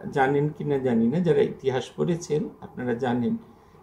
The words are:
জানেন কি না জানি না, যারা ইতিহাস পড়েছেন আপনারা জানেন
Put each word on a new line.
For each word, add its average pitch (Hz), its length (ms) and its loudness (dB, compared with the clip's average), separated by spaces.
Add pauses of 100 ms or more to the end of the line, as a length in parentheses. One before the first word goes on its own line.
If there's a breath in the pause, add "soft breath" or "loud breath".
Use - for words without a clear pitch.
(120)
জানেন 143 380 2
কি 151 140 -8
না 147 140 0
জানি 120 300 2
না, 139 120 2
যারা 151 220 4
ইতিহাস 131 440 0 (120)
পড়েছেন 156 440 -2 (200)
আপনারা 123 320 -6
জানেন 120 400 0 (500 soft breath)